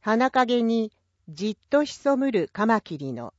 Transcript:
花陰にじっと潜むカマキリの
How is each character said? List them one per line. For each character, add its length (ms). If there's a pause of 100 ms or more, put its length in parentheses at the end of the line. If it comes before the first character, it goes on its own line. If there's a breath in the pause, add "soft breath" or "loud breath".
花 300
陰 320
に 280 (380)
じ 220
っ 60 (120)
と 160
潜 320
む 340
カ 140
マ 160
キ 160
リ 160
の 260